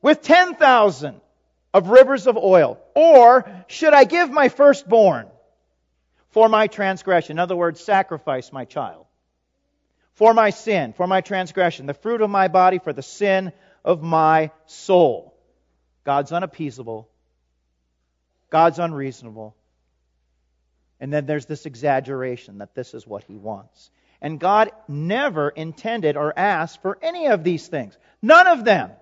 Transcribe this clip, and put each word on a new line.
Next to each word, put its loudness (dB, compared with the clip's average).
With 2
ten 2
thousand 0
of 0
rivers 6
of -2
oil? 2
Or 6
should 0
I 8
give -2
my 0
firstborn 2
for 4
my 2
transgression?" -4
In -8
other -2
words, -4
sacrifice -4
my -14
child. -12
"For 4
my 2
sin, -6
for -6
my -2
transgression, -6
the -10
fruit -6
of -4
my 0
body, 2
for -10
the -14
sin -4
of -4
my 0
soul." -2
God's -4
unappeasable. -12
God's 0
unreasonable. -10
And -12
then -4
there's -8
this -14
exaggeration -8
that -20
this -14
is -20
what -16
he -20
wants. -18
And -12
God 0
never -6
intended -8
or -6
asked -6
for -8
any -6
of -2
these -6
things. -12
None 6
of 0
them. 0